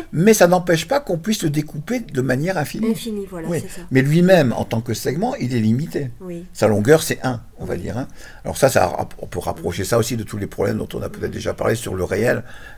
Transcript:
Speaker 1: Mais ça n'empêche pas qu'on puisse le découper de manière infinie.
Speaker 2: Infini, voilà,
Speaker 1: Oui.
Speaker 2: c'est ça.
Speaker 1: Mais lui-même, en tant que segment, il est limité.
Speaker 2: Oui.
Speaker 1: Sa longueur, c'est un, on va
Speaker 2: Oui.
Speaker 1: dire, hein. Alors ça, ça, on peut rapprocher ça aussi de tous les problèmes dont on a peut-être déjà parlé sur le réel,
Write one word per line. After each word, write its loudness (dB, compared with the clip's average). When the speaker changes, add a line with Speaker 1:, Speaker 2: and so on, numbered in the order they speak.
Speaker 1:
Mais 6
ça 6
n'empêche 2
pas 2
qu'on -2
puisse -2
le 0
découper -4
de -4
manière 0
infinie. -2
Speaker 2:
Infini, -6
voilà, -10
Speaker 1:
Oui. 0
Speaker 2:
c'est -8
ça. -14
Speaker 1:
Mais 6
lui-même, 6
en -2
tant 0
que -4
segment, -2
il -2
est 2
limité. 0
Speaker 2:
Oui. -10
Speaker 1:
Sa 4
longueur, 6
c'est -2
un, -2
on -12
va -6
Speaker 2:
Oui. -4
Speaker 1:
dire, -6
hein. -4
Alors -6
ça, 6
ça, 2
on -10
peut -8
rapprocher -4
ça 0
aussi 0
de -4
tous -8
les -4
problèmes -2
dont -6
on -6
a -6
peut-être -6
déjà -6
parlé 0
sur -6
le -2
réel, 0